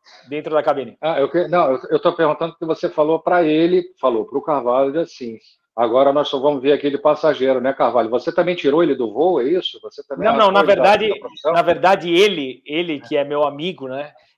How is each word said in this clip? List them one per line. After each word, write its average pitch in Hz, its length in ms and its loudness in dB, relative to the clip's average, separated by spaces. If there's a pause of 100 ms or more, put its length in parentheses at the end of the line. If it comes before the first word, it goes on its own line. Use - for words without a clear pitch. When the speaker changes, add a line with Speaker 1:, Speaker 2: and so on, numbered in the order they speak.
(280)
Speaker 1:
Dentro 151 260 -8
da 151 80 2
cabine. 139 400 -2
Speaker 2:
Ah, 151 180 -2
eu 135 120 2
que-, 170 160 0
não, 160 240 2
eu, 127 80 -2 (100)
eu 151 100 2
tô 170 160 0
perguntando 160 380 0
porque - 120 -12
você 160 240 -2
falou 160 300 0
pra 175 240 2
ele, 170 560 2
falou 113 260 0
pro 135 180 -6
Carvalho 135 560 0
assim, 120 400 -8 (360)
"Agora 127 380 4
nós 143 140 0
só 139 120 -4
vamos 143 220 0
ver 139 120 4
aquele 139 260 -2
passageiro, 135 600 0
né, 131 140 -2
Carvalho?" 117 380 0
Você 123 200 -2
também 175 240 0
tirou 151 280 2
ele 151 100 2
do 120 180 -4
voo, 151 300 0
é 117 40 -2
isso? 175 360 -4
Você - 240 -18
também - 220 -4
Speaker 1:
Não, 233 80 2
não, 220 60 2
Speaker 2:
achou 196 100 4
Speaker 1:
na 196 80 2
Speaker 2:
ele 190 80 2
da, 202 80 6
Speaker 1:
verdade, 208 340 2
Speaker 2:
da 160 100 -2
profissão? - 340 -6
Speaker 1:
na 175 100 2
verdade, 170 500 0
ele, 165 500 0
ele 156 360 -6
que 147 180 -4
é 143 60 2
meu 147 200 -2
amigo, 143 440 -6
né? 139 260 -10 (240)